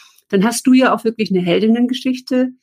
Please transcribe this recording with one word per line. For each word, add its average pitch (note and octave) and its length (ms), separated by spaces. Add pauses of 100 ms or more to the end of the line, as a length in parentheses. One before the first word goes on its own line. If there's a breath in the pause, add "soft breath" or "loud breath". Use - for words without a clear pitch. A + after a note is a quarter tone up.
(300 soft breath)
dann G3 160
hast A#3+ 220
du B3+ 60
ja B3+ 220
auch G#3+ 80
wirklich A3 280
eine F3+ 100
Heldinnengeschichte B3+ 1200